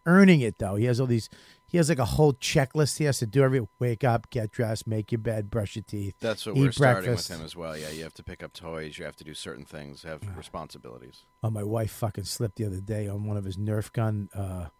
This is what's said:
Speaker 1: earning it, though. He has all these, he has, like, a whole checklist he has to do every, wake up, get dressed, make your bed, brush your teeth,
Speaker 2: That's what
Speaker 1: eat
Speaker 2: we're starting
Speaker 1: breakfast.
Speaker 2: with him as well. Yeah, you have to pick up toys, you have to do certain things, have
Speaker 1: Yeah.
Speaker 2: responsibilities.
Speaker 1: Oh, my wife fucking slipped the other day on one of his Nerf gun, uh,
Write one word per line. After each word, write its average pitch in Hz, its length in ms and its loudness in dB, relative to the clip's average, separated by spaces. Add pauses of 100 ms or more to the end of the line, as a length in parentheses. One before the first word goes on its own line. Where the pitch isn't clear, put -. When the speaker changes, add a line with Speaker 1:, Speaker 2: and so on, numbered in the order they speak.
Speaker 1:
earning 180 360 10
it, 110 180 -2
though. 101 160 -2
He 107 100 2
has 123 140 2
all 131 80 2
these, 117 200 2 (380)
he - 120 0
has, 156 120 4
like, 160 80 4
a 127 80 2
whole 147 280 4
checklist - 680 0
he 156 60 2
has 139 120 2
to 123 80 -2
do 135 160 2
every, 131 260 4 (120)
wake 120 240 0
up, 113 260 2
get 110 220 -4
dressed, 110 340 -2
make 110 260 -2
your 120 60 0
bed, 110 320 -4
brush 107 260 -4
your 107 60 -6
teeth, 101 380 -8
Speaker 2:
That's 113 260 -4
what 107 100 -4
Speaker 1:
eat 135 60 4
Speaker 2:
we're 135 100 4
starting 123 340 4
Speaker 1:
breakfast. 117 260 -2
Speaker 2:
with 80 80 -8
him 80 60 -10
as 76 100 -14
well. 82 200 -8
Yeah, 78 140 -8
you 80 140 -8
have 80 100 -12
to - 100 -20
pick 90 200 -14
up 78 100 -14
toys, 80 460 -10
you 82 60 -10
have 76 100 -12
to - 80 -20
do 76 100 -14
certain 73 320 -12
things, 71 380 -16
have 80 200 -12
Speaker 1:
Yeah. 101 140 -10
Speaker 2:
responsibilities. 65 840 -16 (180)
Speaker 1:
Oh, 113 80 0
my 104 140 -4
wife 107 260 -2
fucking 104 360 -6
slipped - 320 -6
the 113 80 -2
other 95 140 -4
day 104 280 -4
on 101 180 -6
one 104 120 -2
of 101 80 -4
his 95 120 -8
Nerf 107 340 -4
gun, 107 440 -2
uh, 92 300 -6 (140)